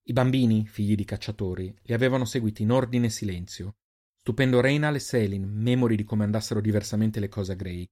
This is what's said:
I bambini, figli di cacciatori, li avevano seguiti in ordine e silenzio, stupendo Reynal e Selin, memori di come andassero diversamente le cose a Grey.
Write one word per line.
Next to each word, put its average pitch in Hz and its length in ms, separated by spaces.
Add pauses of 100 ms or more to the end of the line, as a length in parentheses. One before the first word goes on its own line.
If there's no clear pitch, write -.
I - 120
bambini, 123 520
figli 104 300
di 101 100
cacciatori, 92 760
li 120 100
avevano 127 320
seguiti 110 380
in 107 80
ordine 123 360
e - 40
silenzio, 90 640 (460)
stupendo 123 380
Reynal 147 360
e 135 40
Selin, 101 440
memori 113 520
di 104 80
come 107 200
andassero 107 380
diversamente 107 580
le 101 80
cose 98 240
a 92 40
Grey. 90 360